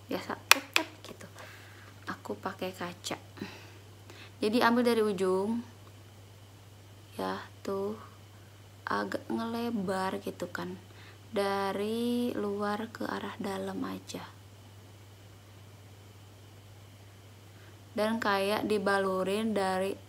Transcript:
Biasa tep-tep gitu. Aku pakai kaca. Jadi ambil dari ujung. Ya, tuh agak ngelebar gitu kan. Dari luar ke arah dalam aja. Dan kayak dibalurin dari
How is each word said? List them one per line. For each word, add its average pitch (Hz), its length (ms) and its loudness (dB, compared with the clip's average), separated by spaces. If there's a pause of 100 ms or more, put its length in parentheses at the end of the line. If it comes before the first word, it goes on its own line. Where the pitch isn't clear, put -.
Biasa - 320 -4 (160)
tep-tep 294 320 6 (160)
gitu. - 240 -12 (880)
Aku - 240 -6
pakai 190 400 -4
kaca. - 400 -4 (1300)
Jadi 214 180 6
ambil 233 240 8
dari 233 160 8
ujung. 202 640 4 (1500)
Ya, 190 240 0 (240)
tuh 196 320 0 (880)
agak 202 480 0
ngelebar 214 880 0
gitu 180 320 -4
kan. 180 240 -4 (560)
Dari 208 1040 2
luar 208 560 0
ke 208 160 -2
arah 202 320 -2
dalam 190 480 -2
aja. 190 320 -6 (3750)
Dan 220 240 4
kayak 202 480 4
dibalurin 196 880 4
dari 190 400 2 (120)